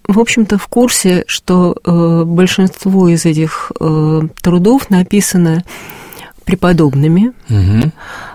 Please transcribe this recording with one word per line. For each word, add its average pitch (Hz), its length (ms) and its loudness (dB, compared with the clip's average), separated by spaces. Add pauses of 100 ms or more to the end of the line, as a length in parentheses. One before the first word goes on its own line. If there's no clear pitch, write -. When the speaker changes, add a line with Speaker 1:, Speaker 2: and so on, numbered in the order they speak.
Speaker 1:
в 202 120 0
общем-то, 220 400 0
в - 100 -6
курсе, 214 580 0
что, 180 580 0
э, 170 400 2
большинство 185 840 0
из 165 160 0
этих, 160 540 -2
э, 156 440 0 (200)
трудов 180 480 2
написано 180 720 0 (840)
преподобными. 170 880 2 (160)
Speaker 2:
Мгм. 107 440 2 (420)